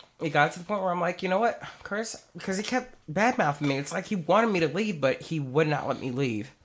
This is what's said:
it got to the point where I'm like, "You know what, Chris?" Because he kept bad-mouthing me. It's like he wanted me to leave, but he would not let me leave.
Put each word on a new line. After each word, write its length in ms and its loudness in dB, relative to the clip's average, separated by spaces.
it 100 -2
got 220 4
to 60 -10
the 60 -12
point 180 -4
where 80 0
I'm 100 0
like, 220 -2
"You 60 -2
know 100 4
what, 240 0
Chris?" 340 -6
Because 200 -4
he 60 -2
kept 320 -2
bad-mouthing 580 2
me. 120 2
It's 140 -4
like 140 -4
he 100 -2
wanted 320 4
me 120 2
to 80 4
leave, 320 -2
but 220 2
he 180 -2
would 280 2
not 200 0
let 120 -2
me 100 -4
leave. 400 -2